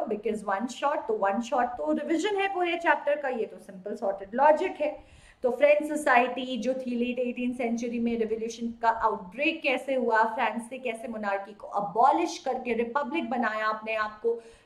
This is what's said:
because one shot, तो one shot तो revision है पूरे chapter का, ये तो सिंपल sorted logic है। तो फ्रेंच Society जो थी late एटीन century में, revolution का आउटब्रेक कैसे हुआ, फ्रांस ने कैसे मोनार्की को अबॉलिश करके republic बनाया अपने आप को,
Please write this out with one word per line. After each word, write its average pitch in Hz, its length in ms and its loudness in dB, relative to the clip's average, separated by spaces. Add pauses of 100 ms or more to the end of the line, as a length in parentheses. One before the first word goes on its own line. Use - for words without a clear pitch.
because 220 400 -4
one 202 200 -2 (100)
shot, 294 180 0
तो 214 320 0
one 294 100 0 (100)
shot 254 140 2
तो 294 300 -2
revision 330 420 0
है 392 180 0
पूरे 349 240 0
chapter 294 380 2
का, 285 140 -4
ये 226 160 -2
तो - 120 -14
सिंपल 202 380 -12
sorted 196 380 -4
logic 302 480 6
है। 302 220 -4 (400)
तो 247 80 4
फ्रेंच 294 380 6
Society 254 680 2
जो 247 160 0
थी 254 220 -4
late 247 240 0
एटीन 247 340 -2
century 233 460 -2
में, 233 180 0
revolution 226 500 -4 (140)
का 226 80 4
आउटब्रेक 226 760 0
कैसे 262 320 0
हुआ, 226 280 4
फ्रांस 226 480 -2
ने 262 60 -10
कैसे 233 300 -8
मोनार्की 208 460 -6
को - 140 -16
अबॉलिश 262 720 2
करके 233 360 -4
republic 240 560 -2
बनाया 220 380 0
अपने 220 280 -2
आप 214 260 -4
को, 233 200 0 (240)